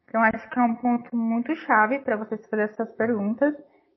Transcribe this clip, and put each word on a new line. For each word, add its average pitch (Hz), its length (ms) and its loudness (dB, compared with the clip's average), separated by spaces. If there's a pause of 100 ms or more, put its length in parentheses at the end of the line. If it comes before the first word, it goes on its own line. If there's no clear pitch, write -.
Então, 226 140 0
acho 220 280 2
que - 100 -4
é - 20 4
um 233 140 2
ponto 240 400 -2
muito 233 400 -2
chave 233 440 2
pra 254 160 -2
você 214 220 -6
se - 100 -14
fazer 214 180 -2
essas 220 300 -6
perguntas 226 600 0 (420)